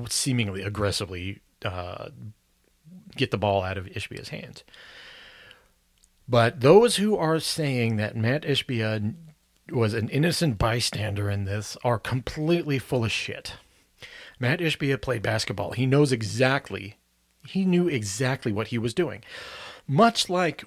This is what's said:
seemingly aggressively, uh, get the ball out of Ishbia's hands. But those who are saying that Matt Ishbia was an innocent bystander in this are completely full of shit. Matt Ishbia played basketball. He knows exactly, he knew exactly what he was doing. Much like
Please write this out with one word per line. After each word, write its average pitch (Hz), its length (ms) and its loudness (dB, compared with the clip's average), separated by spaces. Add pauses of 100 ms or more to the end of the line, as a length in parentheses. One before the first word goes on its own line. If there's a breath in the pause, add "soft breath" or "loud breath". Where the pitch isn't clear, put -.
(100)
seemingly 107 520 0
aggressively, 98 800 -4 (220)
uh, 90 440 -8 (1080)
get 127 160 -2
the 113 80 0
ball 98 240 2
out 95 160 -4
of 92 80 -10
Ishbia's - 440 -12
hands. - 340 -14 (1600 loud breath)
But 117 320 4
those 196 360 8
who 208 200 2
are 160 220 2
saying 127 600 0
that 104 180 -2
Matt 120 260 0
Ishbia 110 720 0 (560)
was 113 240 2
an 113 140 -2
innocent 151 500 0
bystander 107 720 0
in 101 140 -2
this 104 400 -6
are 120 160 2
completely 151 800 -2
full 120 240 0
of 107 80 0
shit. - 420 -8 (840 loud breath)
Matt 127 180 2
Ishbia 147 420 0
played 123 220 -2
basketball. 101 480 -2
He 123 160 0
knows 139 240 6
exactly, 113 840 0 (500)
he 190 180 -2
knew 175 220 4
exactly 127 640 -2
what 107 180 -2
he 120 80 -4
was 117 160 -2
doing. 127 300 -2 (640 loud breath)
Much 220 440 4
like 180 360 0